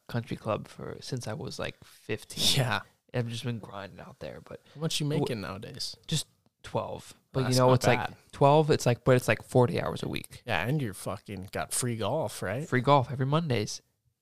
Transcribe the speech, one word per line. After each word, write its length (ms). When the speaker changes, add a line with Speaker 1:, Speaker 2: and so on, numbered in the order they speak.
Speaker 1:
country 280
club 320
for, 320
since 260
I 60
was, 260
like, 260
fifteen. 800
Speaker 2:
Yeah. 160
Speaker 1:
I've 140
just 160
been 140
grinding 420
out 200
there, 240
but 160
Speaker 2:
What 260
you 60
Speaker 1:
wh- 40
Speaker 2:
making 300
nowadays? 560
Speaker 1:
Just 200
twelve. 520
But, 80
you 60
Speaker 2:
That's 120
Speaker 1:
know, 100
Speaker 2:
not 60
Speaker 1:
it's 120
like 120
Speaker 2:
bad. 180
Speaker 1:
twelve, 380
it's 160
like, 180
but 120
it's, 120
like, 160
forty 360
hours 220
a 60
week. 380
Speaker 2:
Yeah, 200
and 160
you're 120
fucking 580
got 200
free 240
golf, 460
right? 260
Speaker 1:
Free 140
golf 280
every 160
Mondays. 540